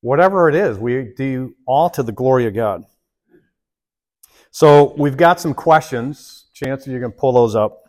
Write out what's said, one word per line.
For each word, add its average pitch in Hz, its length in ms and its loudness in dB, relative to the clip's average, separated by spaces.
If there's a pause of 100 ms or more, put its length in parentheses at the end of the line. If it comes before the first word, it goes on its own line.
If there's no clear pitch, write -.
Whatever 170 480 2
it 143 60 0
is, 151 240 -2
we 120 380 -6
do 131 380 -8 (120)
all 147 240 0
to 143 120 -6
the 113 100 -6
glory 123 340 0
of 101 80 -6
God. 107 300 -4 (1700)
So 147 460 4
we've 147 200 -2
got 170 240 2
some 151 140 -4
questions. - 1000 -4
Chancellor, 135 420 -10
you 123 60 -8
can 120 120 -8
pull 131 200 -2
those 120 220 2
up 107 340 -2